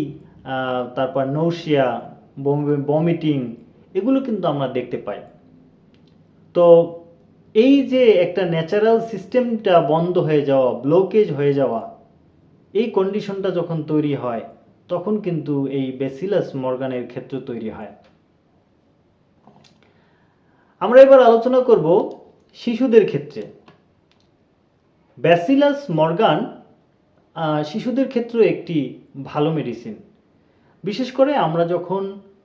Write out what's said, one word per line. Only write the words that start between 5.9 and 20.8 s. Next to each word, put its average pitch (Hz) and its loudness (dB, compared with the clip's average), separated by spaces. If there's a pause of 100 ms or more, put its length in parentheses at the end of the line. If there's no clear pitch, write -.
তো 170 6 (500)
এই 262 4
যে 254 6
একটা 180 0
ন্যাচারাল 208 0
সিস্টেমটা 214 0
বন্ধ 170 0
হয়ে 151 2
যাওয়া, 135 2
ব্লকেজ 185 0
হয়ে 143 0
যাওয়া, 117 -2 (800)
এই 220 -2
কন্ডিশনটা 196 -4
যখন 165 -6
তৈরি 147 -2
হয়, 120 -6 (480)
তখন 190 -4
কিন্তু 143 -4
এই 135 -6
ব্যাসিলাস 143 -6
মর্গানের 127 -6
ক্ষেত্র 127 -12
তৈরি 110 -10
হয়। 101 -16 (3000)